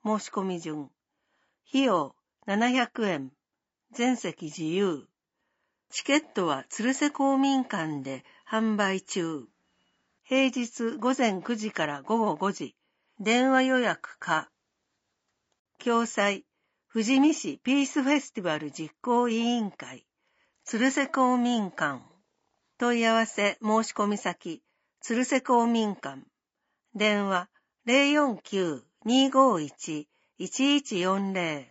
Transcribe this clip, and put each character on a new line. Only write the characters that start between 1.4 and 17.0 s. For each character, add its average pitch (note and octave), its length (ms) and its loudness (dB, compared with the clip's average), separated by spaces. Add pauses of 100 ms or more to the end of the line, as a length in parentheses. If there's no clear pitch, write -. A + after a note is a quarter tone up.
費 C4+ 160 2
用、 F3 320 2 (300)
七 A3 260 2
百 A#3+ 360 0
円。 C#3 260 -4 (580)
全 B3 240 0
席 F3+ 300 -8
自 D#3 180 -8
由。 E3+ 460 -2 (840)
チ - 120 -8
ケ C#4+ 140 2
ッ - 160 -4
ト F#3+ 120 0
は C#3 240 -2
鶴 A#3+ 240 -2
瀬 D4 160 0
公 C#4 300 2
民 C4+ 260 2
館 D#3 380 -4
で C3+ 200 -10 (240)
販 A3 280 0
売 F#3+ 260 0
中。 D#3+ 460 -6 (760)
平 C4 280 0
日 A#3 480 -4
午 B3+ 180 0
前 G3+ 240 0
九 A#3 140 -4
時 G#3+ 160 -6
か D#3 160 -2
ら C#3+ 160 -8
午 A#3 160 0
後 G#3 160 2
五 F#3+ 160 -2
時。 - 240 -10 (440)
電 A#3+ 300 2
話 C4 140 6
予 C4 160 2
約 - 400 -2
可。 D#3 320 -2 (1300)
共 A#3 200 2
催、 G3+ 400 -2 (500)
富 A3+ 100 0